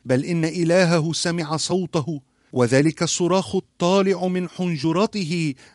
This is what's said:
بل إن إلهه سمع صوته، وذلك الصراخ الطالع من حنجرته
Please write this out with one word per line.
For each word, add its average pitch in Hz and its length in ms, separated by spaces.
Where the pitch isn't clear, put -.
بل 127 200
إن 165 200
إلهه 165 680
سمع 165 440
صوته، 165 640
وذلك 135 500
الصراخ 180 540
الطالع 185 720
من 180 220
حنجرته 165 1080